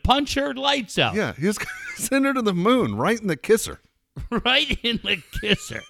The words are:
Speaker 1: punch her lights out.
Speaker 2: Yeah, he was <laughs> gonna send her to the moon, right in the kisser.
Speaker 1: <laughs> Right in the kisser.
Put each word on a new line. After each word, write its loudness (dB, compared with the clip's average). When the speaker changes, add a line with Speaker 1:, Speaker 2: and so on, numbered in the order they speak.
Speaker 1:
punch 2
her 0
lights -2
out. 2
Speaker 2:
Yeah, 0
he 0
was 2
<laughs> -
gonna -8
send 0
her 2
to 0
the 2
moon, 2
right 0
in -4
the 0
kisser. 0
Speaker 1:
<laughs> -20
Right 2
in -2
the -4
kisser. -2